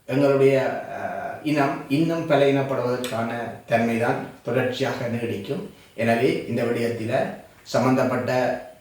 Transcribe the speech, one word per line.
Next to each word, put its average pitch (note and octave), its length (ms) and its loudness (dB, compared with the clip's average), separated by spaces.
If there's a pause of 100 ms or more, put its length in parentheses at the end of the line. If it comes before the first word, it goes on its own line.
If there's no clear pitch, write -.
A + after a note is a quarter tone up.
எங்களுடைய, C3+ 840 4
அஹ், - 580 -8
இனம் C#3+ 420 0
இன்னும் D#3+ 400 0
பலவீனப்படுவதற்கான B2 1000 2 (360)
தன்மைதான் A#2 520 2 (240)
தொடர்ச்சியாக B2 640 -2
நீடிக்கும். A2+ 640 -4 (260)
எனவே A#2 520 2
இந்த A#2+ 160 -2
விடயத்தில A#2 500 -2 (500)
சம்பந்தப்பட்ட, B2+ 1000 0 (200)